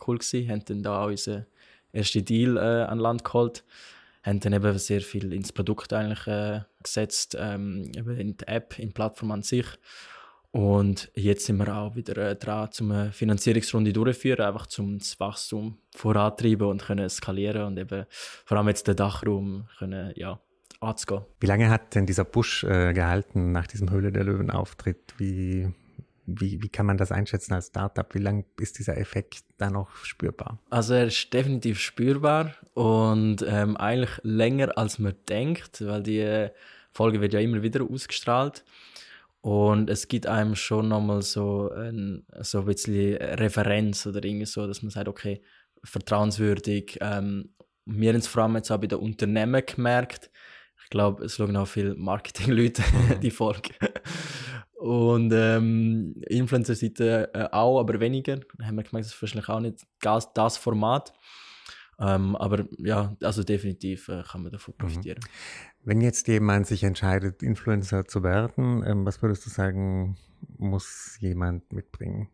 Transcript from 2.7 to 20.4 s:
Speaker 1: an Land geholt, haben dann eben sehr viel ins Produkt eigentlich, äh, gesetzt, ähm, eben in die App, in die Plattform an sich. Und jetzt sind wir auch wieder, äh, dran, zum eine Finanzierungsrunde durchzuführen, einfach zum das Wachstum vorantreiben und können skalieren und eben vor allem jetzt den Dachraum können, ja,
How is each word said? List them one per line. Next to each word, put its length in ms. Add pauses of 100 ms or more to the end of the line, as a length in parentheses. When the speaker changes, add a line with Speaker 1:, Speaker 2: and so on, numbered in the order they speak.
Speaker 1:
an 160
Land 240
geholt, 400 (600)
haben 160
dann 140
eben 260
sehr 220
viel 320
ins 180
Produkt 420
eigentlich, 340
äh, 340 (200)
gesetzt, 580
ähm, 560
eben 220
in 200
die 100
App, 320
in 100
die 40
Plattform 380
an 120
sich. 220 (880)
Und 640
jetzt 300
sind 120
wir 180
auch 200
wieder, 220
äh, 180
dran, 360
zum 200
eine 200
Finanzierungsrunde 800
durchzuführen, 540
einfach 220
zum 320
das 200
Wachstum 600 (160)
vorantreiben 720
und 160
können 260
skalieren 540
und 140
eben 320
vor 480
allem 100
jetzt 200
den 80
Dachraum 720 (120)
können, 360
ja, 240 (400)